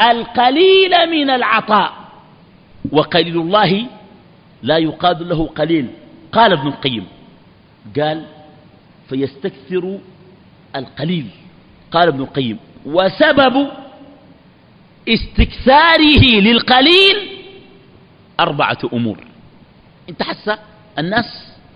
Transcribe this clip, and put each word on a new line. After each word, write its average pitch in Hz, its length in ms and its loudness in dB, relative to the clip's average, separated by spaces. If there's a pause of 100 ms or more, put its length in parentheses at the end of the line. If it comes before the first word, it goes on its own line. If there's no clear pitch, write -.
القليل 269 920 2 (200)
من 294 180 -2
العطاء، 214 640 -2 (1000)
وقليل 165 460 0
الله 196 480 0 (760)
لا 147 140 0
يقال 170 520 -2
له 160 180 -4
قليل". 156 400 -4 (440)
قال 220 200 4
ابن 147 160 -2
القيم، 127 380 -8 (920)
قال: 156 260 -6 (840)
"فيستكثر 185 920 -8 (760)
القليل"، 143 500 -6 (640)
قال 175 160 2
ابن 135 140 -2
القيم: 127 380 -6 (260)
"وسبب 269 840 2 (1400)
استكثاره 277 1300 4
للقليل 262 760 4 (1200)
أربعة 143 380 -2 (160)
أمور". 117 300 -4 (840)
انت - 140 -10
حس 208 280 -8 (480)
الناس 202 260 -4 (500)